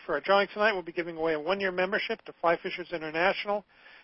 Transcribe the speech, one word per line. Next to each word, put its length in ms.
For 100
our 60
drawing 320
tonight, 200
we'll 100
be 80
giving 260
away 180
a 60
one-year 300
membership 540
to 160
Fly 200
Fishers 320
International 720